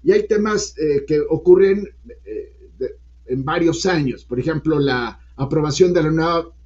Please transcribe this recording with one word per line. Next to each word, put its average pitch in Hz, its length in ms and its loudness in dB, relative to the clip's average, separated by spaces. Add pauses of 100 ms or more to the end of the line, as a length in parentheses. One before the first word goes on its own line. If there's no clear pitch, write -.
Y 175 100 4
hay 208 140 2
temas, 208 500 0
eh, 147 280 0
que 151 140 0
ocurren, 185 680 4 (380)
eh, 104 280 -12 (260)
de, 127 160 -8 (320)
en 131 160 -4
varios 165 420 -2
años. 151 400 -2
Por 120 140 -6
ejemplo, 156 400 -2
la 123 400 -2 (160)
aprobación 151 580 0
de 165 100 2
la 156 80 0
nueva 165 440 -2 (100)